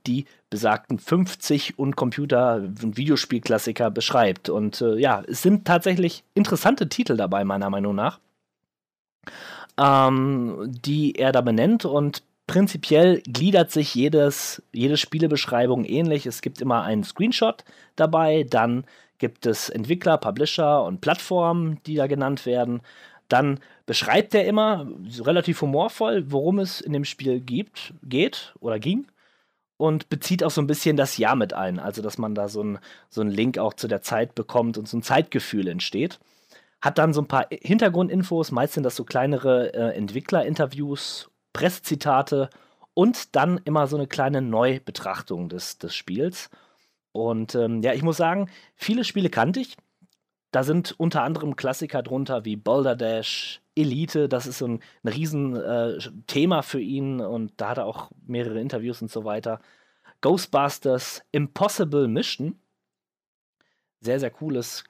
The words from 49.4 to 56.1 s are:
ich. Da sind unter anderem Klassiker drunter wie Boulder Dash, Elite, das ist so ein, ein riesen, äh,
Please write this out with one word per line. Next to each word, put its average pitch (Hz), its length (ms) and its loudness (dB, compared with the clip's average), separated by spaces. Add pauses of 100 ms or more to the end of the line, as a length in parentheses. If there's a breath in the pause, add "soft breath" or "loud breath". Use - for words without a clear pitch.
ich. - 160 -10 (720)
Da 131 120 2
sind 160 340 -2
unter 165 260 0
anderem 151 320 -4
Klassiker 135 460 -4
drunter 131 440 -4
wie 107 100 -4
Boulder 123 400 2
Dash, 113 680 -6 (140)
Elite, 151 540 0
das 127 180 -2
ist 123 120 -10
so 127 80 -4
ein, 117 120 -4 (240 loud breath)
ein 123 60 -4
riesen, 143 460 -4
äh, 117 420 -4 (300)